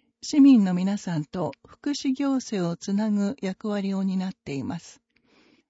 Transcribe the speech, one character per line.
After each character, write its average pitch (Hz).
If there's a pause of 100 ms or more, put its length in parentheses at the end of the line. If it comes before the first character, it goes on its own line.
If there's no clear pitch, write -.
(200)
市 302
民 269
の 185
皆 190
さ 170
ん 151
と 175 (140)
福 -
祉 277
行 277
政 196
を 170
つ -
な 214
ぐ 202
役 190
割 196
を 196
担 190
っ 180
て -
い 135
ま -
す。 - (680)